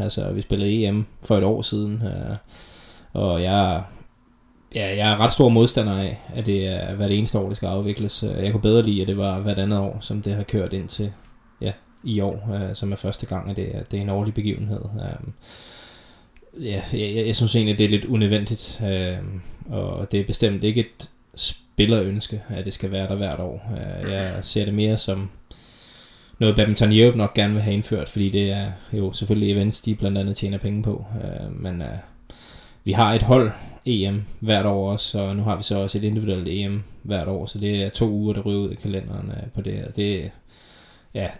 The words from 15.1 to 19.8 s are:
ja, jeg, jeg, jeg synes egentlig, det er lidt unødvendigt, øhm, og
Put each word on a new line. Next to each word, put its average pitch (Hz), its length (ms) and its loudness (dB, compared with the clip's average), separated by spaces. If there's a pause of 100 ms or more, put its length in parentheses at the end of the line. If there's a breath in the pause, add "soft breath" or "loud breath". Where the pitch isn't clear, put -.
ja, 101 180 -4 (100)
jeg, 104 240 -2
jeg, 113 100 0
jeg 110 100 2
synes 117 200 2
egentlig, 107 220 4
det 107 80 6
er 101 40 2
lidt 104 140 2
unødvendigt, 107 840 0
øhm, 92 540 -4 (300 loud breath)
og 95 420 -6